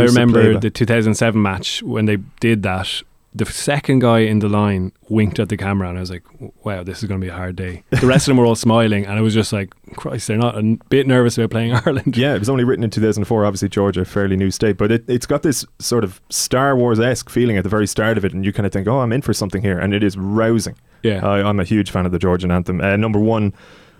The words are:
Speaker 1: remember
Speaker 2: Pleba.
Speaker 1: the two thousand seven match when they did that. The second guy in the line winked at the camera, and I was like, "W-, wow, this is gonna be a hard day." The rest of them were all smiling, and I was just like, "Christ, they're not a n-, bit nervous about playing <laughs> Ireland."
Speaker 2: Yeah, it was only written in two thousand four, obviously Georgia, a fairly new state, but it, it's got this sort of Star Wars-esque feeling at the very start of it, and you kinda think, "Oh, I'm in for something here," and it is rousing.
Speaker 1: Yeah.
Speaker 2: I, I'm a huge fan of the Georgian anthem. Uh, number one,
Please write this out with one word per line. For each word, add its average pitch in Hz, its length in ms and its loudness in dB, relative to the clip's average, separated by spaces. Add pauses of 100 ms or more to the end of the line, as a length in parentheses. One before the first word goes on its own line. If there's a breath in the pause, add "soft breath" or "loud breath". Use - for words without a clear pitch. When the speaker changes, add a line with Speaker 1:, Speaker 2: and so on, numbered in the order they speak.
Speaker 1:
remember 120 540 6
Speaker 2:
Pleba. 104 60 -2
Speaker 1:
the 110 80 0
two 113 160 -2
thousand 110 300 2
seven 113 260 2
match 95 420 -4
when 113 220 -2
they 104 120 0 (240)
did 113 220 2
that. 95 380 -4 (340)
The 107 120 -4
second 143 500 -2
guy 117 220 4
in 110 200 2
the 104 80 0
line 101 440 0 (180)
winked 107 300 2
at 101 100 -2
the 107 80 -4
camera, 98 320 -2
and 87 80 -8
I 90 40 -6
was 92 100 -8
like, 87 120 -14 (100)
"W-, - 180 -16 (120)
wow, 95 200 -8
this 90 180 -10
is 104 80 -6
gonna 95 100 -4
be 92 100 -6
a 87 40 -12
hard 92 220 -8
day." 90 340 -10
The 127 160 0
rest 131 220 2
of 139 40 4
them 131 60 4
were 120 80 4
all 117 80 4
smiling, 110 540 2
and 101 100 -6
I 110 40 0
was 110 120 2
just 107 180 0
like, 98 220 -6 (220)
"Christ, - 320 -8
they're 107 100 -2
not 117 160 0
a 107 60 -6
n-, 110 200 0 (100)
bit 131 180 2
nervous 127 280 4
about 113 140 0
playing 117 240 -2
<laughs> 117 120 0
Ireland." 139 300 0
Speaker 2:
Yeah, 131 200 2
it 98 40 -2
was 104 80 -4
only 131 160 0
written 120 200 0
in 107 80 -2
two 107 100 -4
thousand 107 240 0
four, 110 180 0
obviously 101 260 -2
Georgia, 98 320 0
a 90 40 -2
fairly 98 320 -2
new 95 140 0
state, 104 260 0
but 104 140 0
it, 117 160 0
it's 123 180 -2
got 147 160 -2
this 151 240 -2 (140)
sort 117 240 -2
of 95 260 -6
Star 135 460 0
Wars-esque 120 560 0
feeling 117 260 2
at 90 60 0
the 95 80 -4
very 107 160 0
start 110 320 0
of 98 60 0
it, 92 80 -4
and 95 120 -4
you 101 80 -2
kinda 101 160 -2
think, 95 180 -4
"Oh, 131 120 0
I'm 120 120 0
in 135 120 -2
for 113 100 0
something 98 300 -4
here," 92 160 0
and 98 160 0
it 104 80 0
is 95 120 0
rousing. 104 600 0 (260 soft breath)
Speaker 1:
Yeah. 101 260 -2
Speaker 2:
I, 101 140 2
I'm 104 180 0
a 92 40 0
huge 101 260 0
fan 90 160 -2
of 87 60 -2
the 90 80 0
Georgian 90 320 0
anthem. 90 300 -2
Uh, 98 160 2
number 107 200 0
one, 107 340 2 (480 loud breath)